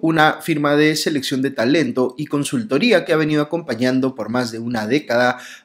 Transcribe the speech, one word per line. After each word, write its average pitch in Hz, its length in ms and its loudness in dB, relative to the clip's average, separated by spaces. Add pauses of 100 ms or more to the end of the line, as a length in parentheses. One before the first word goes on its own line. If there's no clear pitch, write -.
una 160 380 4
firma 147 340 0
de 151 200 4
selección 147 460 -2
de 135 80 0
talento 127 680 0
y 151 120 -8
consultoría 143 760 0
que 170 100 -2
ha 156 40 4
venido 151 240 2
acompañando 131 720 -2
por 107 160 -8
más 120 220 -2
de 113 80 -10
una 117 260 -6
década 123 540 0 (260)